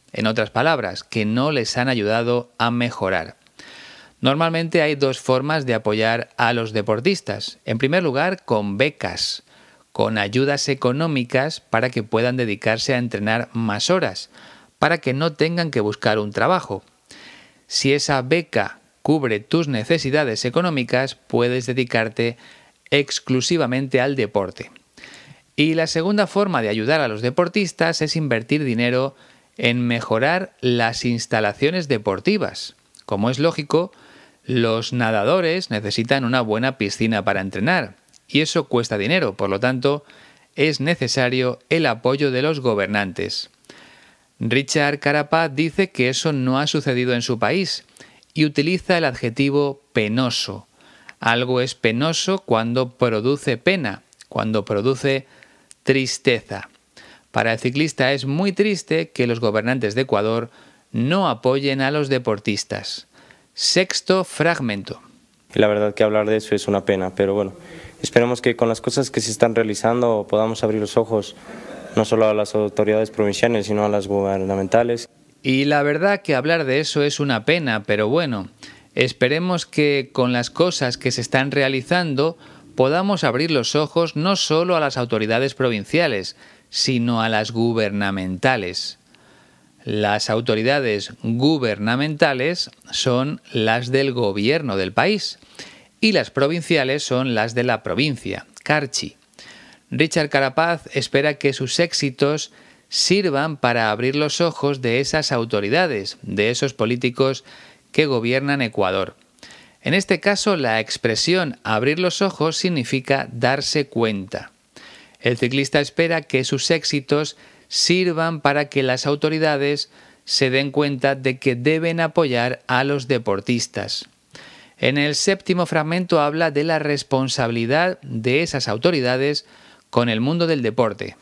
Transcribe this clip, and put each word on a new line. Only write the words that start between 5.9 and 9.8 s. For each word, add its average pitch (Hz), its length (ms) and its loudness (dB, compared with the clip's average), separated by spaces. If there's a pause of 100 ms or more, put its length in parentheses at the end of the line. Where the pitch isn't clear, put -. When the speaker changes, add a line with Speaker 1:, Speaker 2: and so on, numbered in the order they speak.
Speaker 1:
a 120 160 2
los 113 200 -2
deportistas. 110 920 -2
En 120 140 -2
primer 147 240 2
lugar, 165 420 -2
con 104 320 0
becas, 107 680 -4 (480)